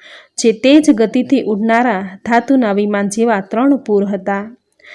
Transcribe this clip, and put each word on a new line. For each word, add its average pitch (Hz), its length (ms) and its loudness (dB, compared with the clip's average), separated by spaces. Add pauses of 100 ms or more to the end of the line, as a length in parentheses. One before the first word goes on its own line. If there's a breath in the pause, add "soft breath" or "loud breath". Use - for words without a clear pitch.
(380 loud breath)
જે 226 140 2
તેજ 294 380 4
ગતિથી 240 520 0
ઉડનારા 214 840 -2
ધાતુના 233 480 0
વિમાન 202 360 -2
જેવા 226 300 0
ત્રણ 247 380 0
પુર 208 280 -2
હતા. 202 500 -6 (400 loud breath)